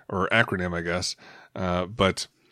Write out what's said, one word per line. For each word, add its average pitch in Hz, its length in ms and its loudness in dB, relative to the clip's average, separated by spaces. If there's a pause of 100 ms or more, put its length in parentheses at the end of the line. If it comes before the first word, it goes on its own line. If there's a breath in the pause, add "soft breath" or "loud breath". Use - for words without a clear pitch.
or 95 220 0
acronym, 90 460 2
I 85 60 -4
guess. 85 340 -2 (400 loud breath)
Uh, 90 320 0
but, 98 400 0 (240)